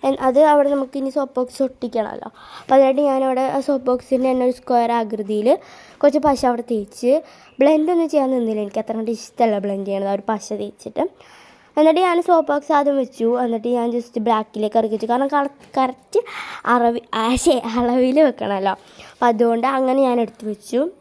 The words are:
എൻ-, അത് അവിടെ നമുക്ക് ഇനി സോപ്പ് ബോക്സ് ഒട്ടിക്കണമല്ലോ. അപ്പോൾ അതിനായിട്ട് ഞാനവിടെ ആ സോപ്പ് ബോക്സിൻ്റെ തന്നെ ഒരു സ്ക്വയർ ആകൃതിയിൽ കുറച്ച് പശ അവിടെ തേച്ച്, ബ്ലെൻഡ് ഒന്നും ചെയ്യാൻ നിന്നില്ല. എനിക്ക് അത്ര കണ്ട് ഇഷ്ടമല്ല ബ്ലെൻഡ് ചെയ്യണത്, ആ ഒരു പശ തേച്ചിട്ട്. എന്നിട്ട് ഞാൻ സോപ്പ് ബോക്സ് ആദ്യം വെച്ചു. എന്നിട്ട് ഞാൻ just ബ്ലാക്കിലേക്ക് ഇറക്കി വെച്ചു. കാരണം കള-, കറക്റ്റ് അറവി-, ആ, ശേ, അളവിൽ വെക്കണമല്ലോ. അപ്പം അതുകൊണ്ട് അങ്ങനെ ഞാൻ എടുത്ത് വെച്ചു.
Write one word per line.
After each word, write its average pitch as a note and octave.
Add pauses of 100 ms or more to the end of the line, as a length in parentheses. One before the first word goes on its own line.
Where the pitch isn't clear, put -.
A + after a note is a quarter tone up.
എൻ-, C4+
അത് C4 (120)
അവിടെ C#4+
നമുക്ക് C4+
ഇനി C4+
സോപ്പ് C4+
ബോക്സ് B3
ഒട്ടിക്കണമല്ലോ. A#3 (320)
അപ്പോൾ -
അതിനായിട്ട് C4+
ഞാനവിടെ C4 (120)
ആ - (100)
സോപ്പ് C4+
ബോക്സിൻ്റെ B3+
തന്നെ B3+
ഒരു B3
സ്ക്വയർ A#3+
ആകൃതിയിൽ G#3+ (540)
കുറച്ച് C#4+
പശ C#4
അവിടെ A#3+
തേച്ച്, A#3 (480)
ബ്ലെൻഡ് D#4
ഒന്നും E4
ചെയ്യാൻ C4+
നിന്നില്ല. A3
എനിക്ക് G3+
അത്ര A3+
കണ്ട് A3
ഇഷ്ടമല്ല A3
ബ്ലെൻഡ് G3
ചെയ്യണത്, G3
ആ G3+
ഒരു G3+
പശ G#3 (140)
തേച്ചിട്ട്. G#3 (760)
എന്നിട്ട് D#4+
ഞാൻ F4
സോപ്പ് D#4+
ബോക്സ് D4
ആദ്യം C#4+
വെച്ചു. A#3+ (160)
എന്നിട്ട് A#3 (100)
ഞാൻ A#3
just A#3+ (120)
ബ്ലാക്കിലേക്ക് G#3+
ഇറക്കി A3
വെച്ചു. A3
കാരണം C4+
കള-, C#4 (100)
കറക്റ്റ് C4 (540)
അറവി-, A#3 (180)
ആ, - (180)
ശേ, D#4+ (260)
അളവിൽ B3+ (100)
വെക്കണമല്ലോ. G3 (380)
അപ്പം -
അതുകൊണ്ട് A#3 (120)
അങ്ങനെ C4
ഞാൻ B3
എടുത്ത് A3
വെച്ചു. A#3 (200)